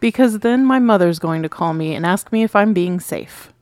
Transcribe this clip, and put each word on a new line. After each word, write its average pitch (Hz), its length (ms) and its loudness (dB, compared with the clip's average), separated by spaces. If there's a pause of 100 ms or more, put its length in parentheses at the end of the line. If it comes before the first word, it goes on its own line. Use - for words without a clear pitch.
Because 233 400 2
then 247 240 2
my 262 140 2
mother's 185 400 2
going 160 240 -4
to 156 60 -6
call 165 260 -4
me 156 200 -4
and 165 120 -4
ask 190 260 -2
me 220 100 2
if 220 140 -2
I'm 208 180 4
being 180 260 -2
safe. - 600 -12